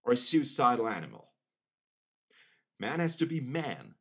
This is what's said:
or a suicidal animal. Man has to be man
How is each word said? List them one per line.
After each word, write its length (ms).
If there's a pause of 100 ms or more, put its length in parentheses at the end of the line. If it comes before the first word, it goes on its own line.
or 80
a 40
suicidal 720
animal. 400 (1500)
Man 220
has 160
to 100
be 140
man 600